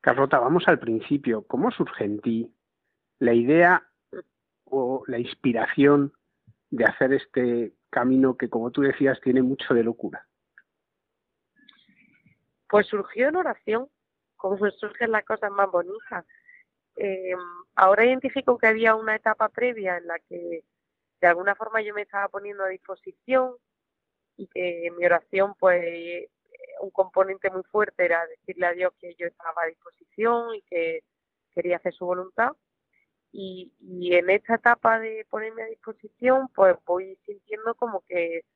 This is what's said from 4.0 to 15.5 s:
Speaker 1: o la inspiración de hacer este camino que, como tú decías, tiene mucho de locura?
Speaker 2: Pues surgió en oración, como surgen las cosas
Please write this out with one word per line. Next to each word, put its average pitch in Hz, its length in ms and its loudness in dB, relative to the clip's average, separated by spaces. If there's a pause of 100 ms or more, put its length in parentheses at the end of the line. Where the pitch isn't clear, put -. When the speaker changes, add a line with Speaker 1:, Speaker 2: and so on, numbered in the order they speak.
Speaker 1:
o 131 420 -2
la 120 120 -6
inspiración 139 920 2 (560)
de 113 160 0
hacer 131 280 2
este 120 600 -2 (160)
camino 131 480 4
que, 120 120 -4
como 120 220 -4
tú 147 100 -2
decías, 139 400 2
tiene 127 200 2
mucho 131 320 -2
de 117 100 4
locura? - 420 -6 (2500)
Speaker 2:
Pues 208 180 4
surgió 214 420 -2
en 320 80 -2
oración, 254 520 -4 (460)
como 196 220 -4 (140)
surgen 226 400 -6
las 214 140 -2
cosas 214 260 -4